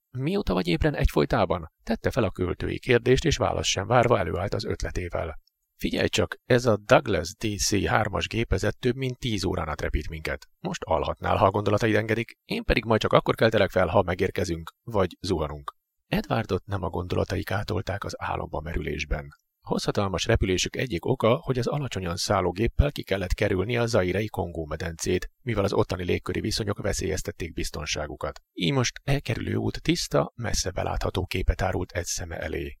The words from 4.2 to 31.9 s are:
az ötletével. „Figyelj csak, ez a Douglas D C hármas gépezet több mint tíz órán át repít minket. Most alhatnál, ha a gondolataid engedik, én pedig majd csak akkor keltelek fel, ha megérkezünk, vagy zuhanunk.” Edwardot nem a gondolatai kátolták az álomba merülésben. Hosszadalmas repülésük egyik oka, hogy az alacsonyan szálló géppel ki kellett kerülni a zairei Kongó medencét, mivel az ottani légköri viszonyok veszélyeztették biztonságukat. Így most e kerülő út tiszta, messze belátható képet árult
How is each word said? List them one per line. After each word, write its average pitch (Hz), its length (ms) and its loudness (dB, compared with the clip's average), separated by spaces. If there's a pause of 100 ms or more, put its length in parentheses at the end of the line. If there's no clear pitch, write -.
az 101 120 -2
ötletével. 87 760 -4 (380)
„Figyelj - 280 0
csak, - 280 0 (100)
ez 123 200 4
a 110 120 4
Douglas 104 580 4
D 104 220 -4
C 95 280 2
hármas 104 420 2
gépezet 104 520 -2
több 123 160 0
mint 131 240 -6
tíz 110 240 -2
órán 85 260 -2
át 76 120 -6
repít 80 280 -2
minket. 78 380 -6 (120)
Most 180 240 -6
alhatnál, 85 540 0
ha 101 80 6
a 98 60 8
gondolataid 104 440 2
engedik, 110 500 0
én 226 180 -6
pedig - 220 2
majd 110 160 4
csak - 120 0
akkor - 220 4
keltelek 110 340 4
fel, 92 180 2
ha 90 140 4
megérkezünk, 87 720 -2 (100)
vagy 98 360 0
zuhanunk.” 78 560 -4 (320)
Edwardot 117 580 -2
nem 98 180 -4
a 92 60 -2
gondolatai 92 540 -2
kátolták 98 600 -4
az 92 140 -8
álomba 85 440 -6
merülésben. 76 640 -4 (340)
Hosszadalmas - 640 0
repülésük 98 500 2
egyik - 300 -4
oka, 120 300 4
hogy 127 240 -2
az 117 80 0
alacsonyan 87 480 -4
szálló 92 360 2
géppel 113 400 0
ki - 120 -10
kellett 95 300 -2
kerülni 101 440 0
a 120 80 0
zairei 104 420 0
Kongó 85 380 -6
medencét, 85 640 -4 (120)
mivel 107 220 -2
az 95 100 0
ottani 98 300 0
légköri 92 360 -2
viszonyok 104 420 -4
veszélyeztették 87 720 -4
biztonságukat. - 880 -6 (120)
Így 170 180 0
most 131 320 0
e 143 160 2
kerülő 104 360 -4
út 110 260 -2
tiszta, - 540 0
messze 101 360 -2
belátható 92 540 -2
képet - 360 0
árult 92 300 -2